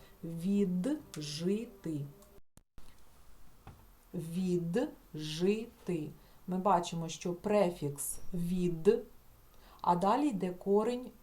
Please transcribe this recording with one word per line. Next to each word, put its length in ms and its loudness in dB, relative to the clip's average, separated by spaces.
«віджити». 1800 -2
«Віджити». 2000 -2
Ми 120 -2
бачимо, 500 2
що 260 -4
префікс 840 0
«від», 640 4
а 160 4
далі 320 4
йде 220 -2
корень 600 0